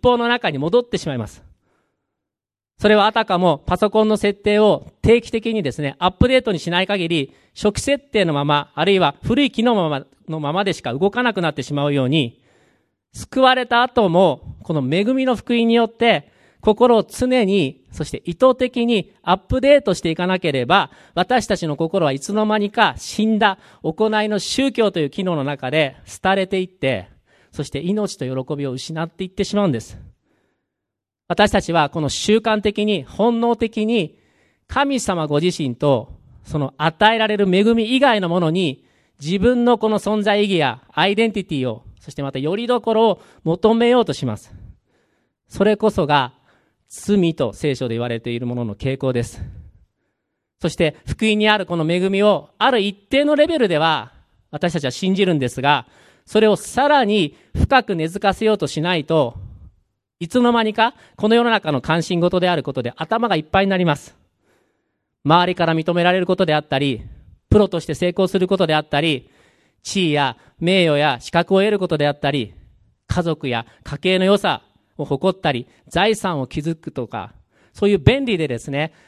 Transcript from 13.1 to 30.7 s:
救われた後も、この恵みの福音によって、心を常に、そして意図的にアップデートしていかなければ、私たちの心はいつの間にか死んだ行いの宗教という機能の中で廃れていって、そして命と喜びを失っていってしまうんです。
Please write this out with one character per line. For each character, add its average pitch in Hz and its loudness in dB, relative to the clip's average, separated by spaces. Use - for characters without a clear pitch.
救 - -6
わ 254 6
れ 247 -2
た 240 2
後 240 2
も、 165 2
こ 170 -6
の 151 0
恵 147 0
み 262 0
の 254 0
福 - -4
音 233 2
に 233 4
よ 233 4
っ 220 0
て、 226 0
心 233 4
を 196 4
常 254 0
に、 185 0
そ - -10
し - -12
て - -10
意 175 -4
図 254 4
的 254 -2
に 233 -2
ア 175 0
ッ 190 2
プ - -4
デ 277 6
ー - -4
ト 202 0
し - -6
て 170 -2
い 160 -4
か 180 -2
な 185 0
け 165 -2
れ 127 -2
ば、 175 2
私 208 0
た 196 -2
ち 170 -4
の 147 -4
心 165 -2
は 139 2
い 139 -6
つ 202 -8
の 214 0
間 214 0
に 202 -2
か 202 0
死 - -4
ん 220 0
だ 202 0
行 165 -2
い 214 -4
の 208 -2
宗 269 -2
教 220 0
と 175 -4
い 156 0
う 139 -4
機 190 -6
能 175 -2
の 139 -4
中 135 -6
で 147 0
廃 190 2
れ 190 0
て 190 -2
い 185 -4
っ 180 -10
て、 120 -4
そ - -8
し 139 -14
て 139 -8
命 196 -4
と 131 -6
喜 147 -8
び 143 -6
を 131 -6
失 156 -8
っ 170 -6
て - -12
い 180 -8
っ - -20
て - -4
し 202 -4
ま 202 2
う 190 2
ん 147 2
で 113 -4
す。 - -16